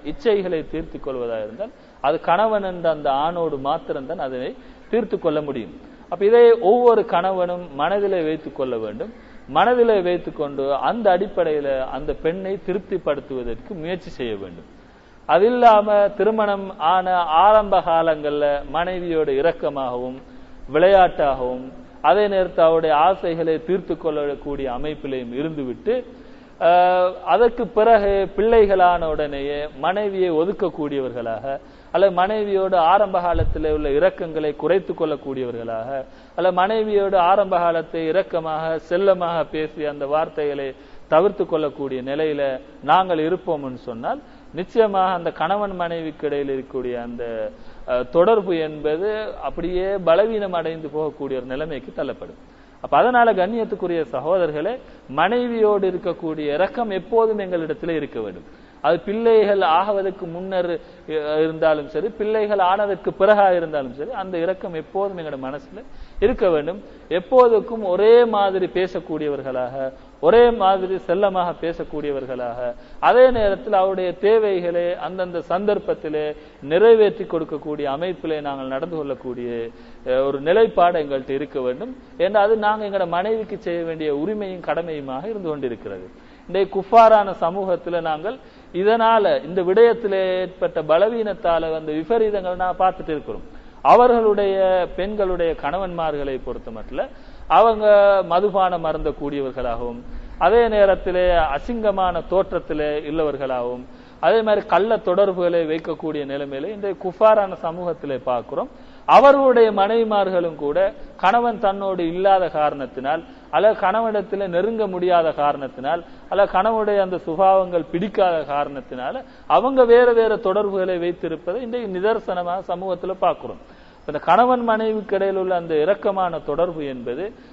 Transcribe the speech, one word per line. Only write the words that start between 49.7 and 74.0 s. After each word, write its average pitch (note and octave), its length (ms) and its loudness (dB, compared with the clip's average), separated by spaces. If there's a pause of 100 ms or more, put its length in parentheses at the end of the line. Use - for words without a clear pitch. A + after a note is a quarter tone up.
பலவீனம் F#3+ 560 2
அடைந்து D#3+ 340 -6
போகக்கூடிய C#3+ 480 -6
ஒரு B2 100 -6
நிலைமைக்கு C#3 500 -8
தள்ளப்படும். - 580 -10 (280)
அப்ப - 160 0
அதனால A#3 360 4
கண்ணியத்துக்குரிய F#3 800 -2
சகோதரர்களே, E3 680 -2 (280)
மனைவியோடு G#3 840 0
இருக்கக்கூடிய D#3+ 640 -4
இரக்கம் F#3+ 360 -2
எப்போதும் G#3+ 500 0
எங்களிடத்துல E3 500 -4
இருக்க C#3+ 300 -4
வேண்டும். F#2 440 -12 (180)
அது D#3+ 180 2
பிள்ளைகள் G#3+ 600 2
ஆகுவதற்கு F#3+ 720 0
முன்னர், F3+ 480 -4 (280)
அஹ், D3+ 320 -2
இருந்தாலும் D#3 480 0
சரி, D#3 220 -4
பிள்ளைகள் G#3+ 500 -2
ஆனதற்கு F#3+ 600 0
பிறகா G3 360 6
இருந்தாலும் D3+ 380 -4
சரி, D#3 180 -10
அந்த F#3+ 260 -8
இரக்கம் F#3 360 -4
எப்போதும் F#3+ 440 -6
எங்களோட D3+ 260 -10
மனசுல D3 400 -12 (360)
இருக்க G#3+ 300 2
வேண்டும். E3 340 -2 (260)
எப்போதுக்கும் A3+ 720 4
ஒரே G#3+ 420 6
மாதிரி G3 400 0
பேசக்கூடியவர்களாக, C#3 1300 -4 (280)
ஒரே A#3 300 8
மாதிரி F#3+ 460 0
செல்லமாக F3+ 680 -2
பேசக்கூடியவர்களாக, B2+ 1080 -6 (240)
அதே B3 320 6
நேரத்தில் G#3 420 0
அவருடைய F#3+ 400 0